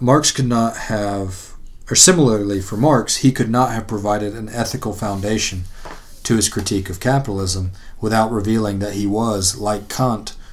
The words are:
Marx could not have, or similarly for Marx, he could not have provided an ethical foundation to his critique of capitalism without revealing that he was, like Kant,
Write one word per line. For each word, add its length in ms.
Marx 300
could 140
not 300
have, 760
or 60
similarly 640
for 160
Marx, 420
he 140
could 160
not 220
have 160
provided 480
an 160
ethical 420
foundation 720
to 120
his 140
critique 400
of 100
capitalism 720
without 280
revealing 500
that 140
he 120
was, 500
like 320
Kant, 460